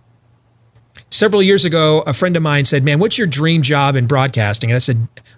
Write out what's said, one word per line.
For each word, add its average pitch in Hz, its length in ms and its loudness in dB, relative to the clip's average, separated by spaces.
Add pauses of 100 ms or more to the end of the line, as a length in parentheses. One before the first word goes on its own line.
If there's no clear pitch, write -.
(1120)
Several 202 320 2
years 190 220 2
ago, 156 380 2
a 147 100 -4
friend 175 240 -2
of 160 60 -2
mine 143 240 0
said, 139 180 0
"Man, 147 140 2
what's 214 180 0
your 220 100 -2
dream 160 360 0
job 139 340 0
in 120 100 0
broadcasting?" 120 640 -2
And 120 60 0
I - 20 -2
said, 117 300 -2 (300)